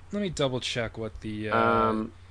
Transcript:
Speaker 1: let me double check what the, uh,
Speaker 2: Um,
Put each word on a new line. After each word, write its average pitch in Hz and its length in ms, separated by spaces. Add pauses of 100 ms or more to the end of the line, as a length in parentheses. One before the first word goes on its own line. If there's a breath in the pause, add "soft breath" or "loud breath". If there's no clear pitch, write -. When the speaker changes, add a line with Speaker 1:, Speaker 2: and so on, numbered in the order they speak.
(120)
Speaker 1:
let 208 100
me 196 80
double 135 300
check 113 380
what 110 240
the, 107 280
uh, 110 80
Speaker 2:
Um, 113 540 (200)